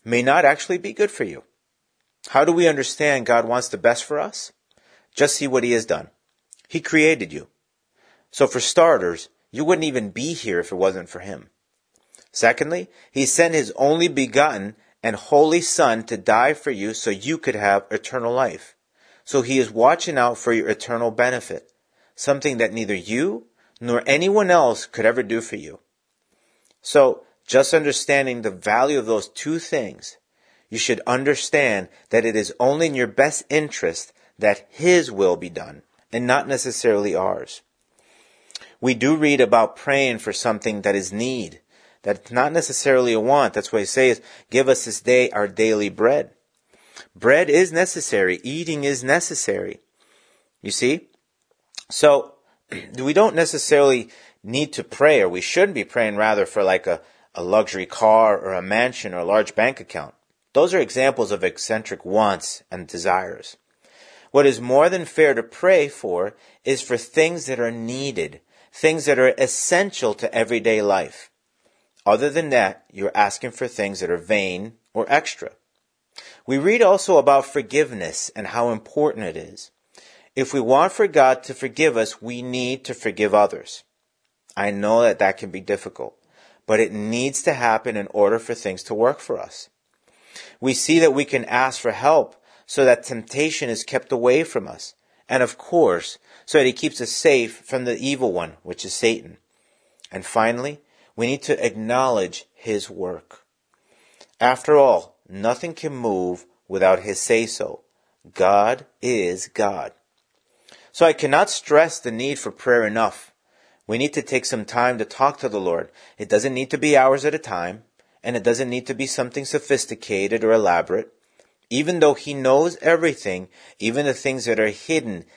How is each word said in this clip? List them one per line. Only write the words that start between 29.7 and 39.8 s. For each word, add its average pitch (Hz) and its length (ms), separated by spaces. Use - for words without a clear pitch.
you 110 80
should 110 300
understand 131 840
that 113 120
it 110 120
is 107 240
only 143 260
in 151 80
your 123 140
best 143 420
interest 143 640
that 104 320
his 170 420
will 95 260
be 87 120
done, 73 320
and 120 160
not 131 200
necessarily 110 680
ours. 95 480
We 127 140
do 127 220
read 147 260
about 113 340
praying 135 440